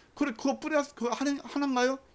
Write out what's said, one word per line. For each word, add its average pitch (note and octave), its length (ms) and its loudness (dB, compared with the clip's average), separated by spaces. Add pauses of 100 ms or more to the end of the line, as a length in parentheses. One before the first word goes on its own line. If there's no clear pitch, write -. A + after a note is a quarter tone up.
(160)
그래, C#4+ 200 0
그거 C4+ 240 0
뿌려서 D4 360 0
그거 A#3+ 160 -2
하는, C#4 300 0
하는가요? C4 580 2 (160)